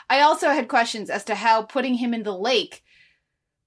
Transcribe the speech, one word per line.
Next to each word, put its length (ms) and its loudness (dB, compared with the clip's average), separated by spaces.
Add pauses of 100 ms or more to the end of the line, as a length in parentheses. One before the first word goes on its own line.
I 120 4
also 300 4
had 180 0
questions 420 -2
as 140 -6
to 100 -6
how 300 2
putting 300 -4
him 200 -2
in 80 -6
the 160 -6
lake 460 -2 (840)